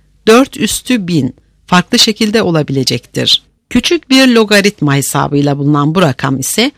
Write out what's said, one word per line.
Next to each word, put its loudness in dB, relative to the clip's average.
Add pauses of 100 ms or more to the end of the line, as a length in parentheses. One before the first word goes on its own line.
(280)
dört 2
üstü -4
bin -2 (320)
farklı 0
şekilde 0
olabilecektir. -2 (280)
Küçük -2
bir 4
logaritma 2
hesabıyla -2
bulunan 0
bu 2
rakam -2
ise -2